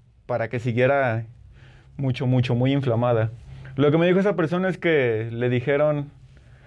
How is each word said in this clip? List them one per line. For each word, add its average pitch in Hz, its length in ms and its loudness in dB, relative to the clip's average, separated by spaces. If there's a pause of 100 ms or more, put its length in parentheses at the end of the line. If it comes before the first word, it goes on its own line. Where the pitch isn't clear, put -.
(260)
para 117 220 -4
que 120 120 -6
siguiera 123 680 2 (720)
mucho, 131 300 -4
mucho, 127 280 2
muy 127 180 0
inflamada. 120 580 0 (460)
Lo 143 160 2
que 160 60 4
me 165 80 2
dijo 180 120 4
esa 196 160 2
persona 180 340 -2
es 175 100 -4
que 120 520 0
le 117 180 -2
dijeron 143 600 0 (560)